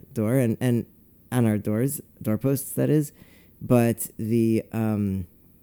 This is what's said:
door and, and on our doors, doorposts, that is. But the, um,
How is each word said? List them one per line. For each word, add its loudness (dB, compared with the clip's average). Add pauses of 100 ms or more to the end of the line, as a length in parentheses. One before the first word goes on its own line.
(140)
door 0
and, 2
and 0 (460)
on 2
our 2
doors, -2 (200)
doorposts, -2
that 0
is. 0 (500)
But 2
the, 0
um, -2 (360)